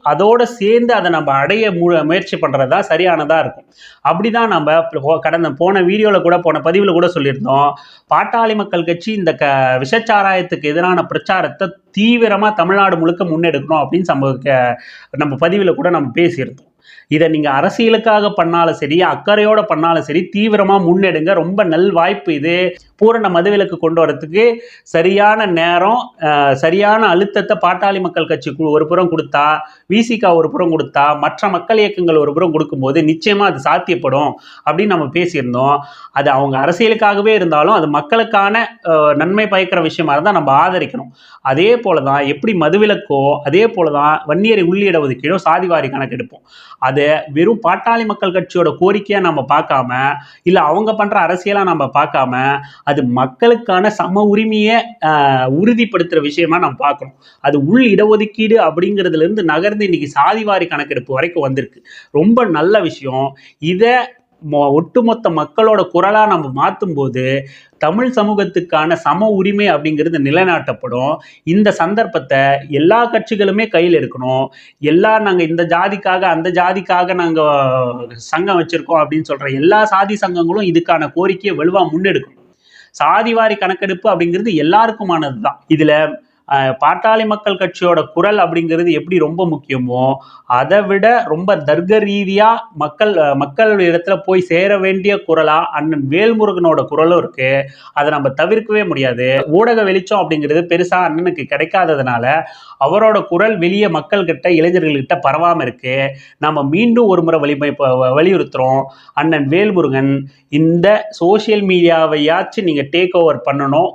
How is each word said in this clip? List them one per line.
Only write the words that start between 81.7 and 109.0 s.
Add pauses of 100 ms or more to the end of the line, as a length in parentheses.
முன்னெடுக்கணும். (640)
சாதிவாரி
கணக்கெடுப்பு
அப்படிங்கிறது
எல்லாருக்குமானது
தான்.
இதுல, (380)
ஆ, (100)
பாட்டாளி
மக்கள்
கட்சியோட
குரல்
அப்படிங்கிறது
எப்படி
ரொம்ப
முக்கியமோ (320)
அதை
விட
ரொம்ப
தர்க்க
ரீதியா (260)
மக்கள்,
ஆ,
மக்கள்
இடத்துல
போய்
சேர
வேண்டிய
குரலா
அண்ணன்
வேல்முருகனோட
குரலும்
இருக்கு. (280)
அதை
நம்ம
தவிர்க்கவே
முடியாது.
ஊடக
வெளிச்சம்
அப்படிங்கிறது
பெருசா
அண்ணனுக்கு
கிடைக்காததுனால (380)
அவரோட
குரல்
வெளியே
மக்கள்கிட்ட,
இளைஞர்கள்கிட்ட (100)
பரவாம
இருக்கு. (280)
நம்ம
மீண்டும்
ஒரு
முறை
வலிமை-,
ப-,
வ-,
வலியுறுத்துறோம். (320)